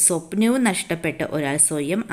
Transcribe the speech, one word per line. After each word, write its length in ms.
സ്വപ്നവും 640
നഷ്ടപ്പെട്ട 500
ഒരാൾ 180
സ്വയം 340